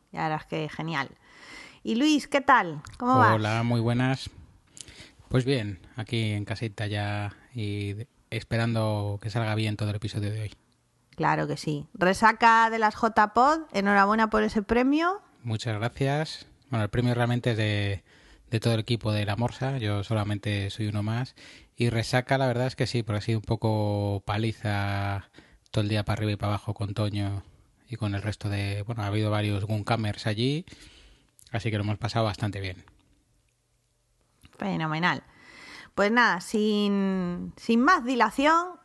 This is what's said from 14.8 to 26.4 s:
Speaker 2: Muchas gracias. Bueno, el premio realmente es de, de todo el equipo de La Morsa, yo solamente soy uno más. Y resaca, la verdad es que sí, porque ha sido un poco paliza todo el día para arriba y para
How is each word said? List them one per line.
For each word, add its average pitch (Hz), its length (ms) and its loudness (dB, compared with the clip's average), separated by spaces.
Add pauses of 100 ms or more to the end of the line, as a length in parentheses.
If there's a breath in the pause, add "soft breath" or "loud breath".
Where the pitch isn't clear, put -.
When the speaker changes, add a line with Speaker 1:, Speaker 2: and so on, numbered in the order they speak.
Speaker 2:
Muchas 113 340 -2
gracias. 139 680 -2 (240)
Bueno, 110 140 0
el 101 80 -2
premio 120 240 2
realmente 120 360 2
es 107 60 0
de, 104 460 0 (480 soft breath)
de 113 80 2
todo 120 160 2
el 135 60 0
equipo 113 300 -2
de 104 140 0
La 104 100 -2
Morsa, 127 440 -2
yo 104 240 -2
solamente 104 680 -2
soy 107 180 -4
uno 104 140 -2
más. 113 340 -4 (400 loud breath)
Y 120 140 0
resaca, 123 480 2
la 135 80 2
verdad 127 220 0
es - 80 -6
que 131 100 0
sí, 120 160 -2
porque 104 160 -2
ha 101 40 -4
sido 113 180 0
un - 60 -8
poco 104 800 0
paliza 101 1080 -2 (400 soft breath)
todo 110 100 0
el 104 80 0
día 107 160 0
para 104 140 -2
arriba 107 140 -2
y - 20 -4
para 104 180 -2